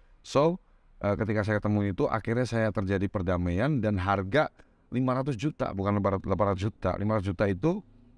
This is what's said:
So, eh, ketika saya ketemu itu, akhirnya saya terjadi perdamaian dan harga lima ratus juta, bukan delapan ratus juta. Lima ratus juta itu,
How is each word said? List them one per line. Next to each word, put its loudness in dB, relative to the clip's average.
So, 2
eh, 0
ketika 0
saya 0
ketemu 2
itu, 0
akhirnya 0
saya 0
terjadi 0
perdamaian 0
dan 0
harga 0
lima 0
ratus -4
juta, -4
bukan 0
delapan 2
ratus -2
juta. -4
Lima 0
ratus -2
juta 0
itu, 0